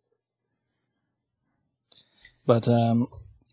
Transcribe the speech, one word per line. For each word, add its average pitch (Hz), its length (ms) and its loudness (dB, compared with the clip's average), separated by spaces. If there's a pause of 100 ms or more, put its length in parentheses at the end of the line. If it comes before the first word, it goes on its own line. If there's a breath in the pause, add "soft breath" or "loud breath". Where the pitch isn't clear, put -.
(2500 soft breath)
But, 117 220 0
um, 117 400 0 (440)